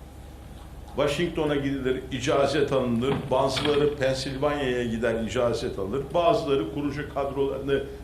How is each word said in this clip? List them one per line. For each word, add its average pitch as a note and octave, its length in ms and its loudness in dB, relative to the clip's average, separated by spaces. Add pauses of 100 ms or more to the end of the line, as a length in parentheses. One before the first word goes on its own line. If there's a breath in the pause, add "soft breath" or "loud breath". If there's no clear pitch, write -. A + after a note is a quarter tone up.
(960)
Washington'a D3+ 600 0
gidilir, C3+ 460 0 (100)
icazet C#3 600 2
alınır, B2 420 2 (180)
bazıları C#3+ 640 2
Pensilvanya'ya C3+ 880 0
gider, A2+ 400 0
icazet A#2 560 0
alır, G#2 240 -2 (100)
bazıları D#3+ 600 4
kurucu C#3+ 400 -4
kadrolarını C#3 720 0 (200 loud breath)